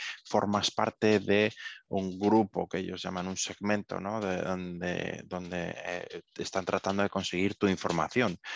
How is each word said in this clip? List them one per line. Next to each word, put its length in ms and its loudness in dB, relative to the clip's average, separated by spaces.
formas 460 2
parte 480 4
de 340 4
un 300 -2
grupo 480 4
que 120 -4
ellos 220 -6
llaman 260 -4
un 100 -4
segmento, 640 -2
¿no? 180 -4
De 220 0
donde, 840 -4
donde, 480 -4
eh, 360 -8
están 280 -2
tratando 380 0
de 60 2
conseguir 460 0
tu 140 4
información. 680 0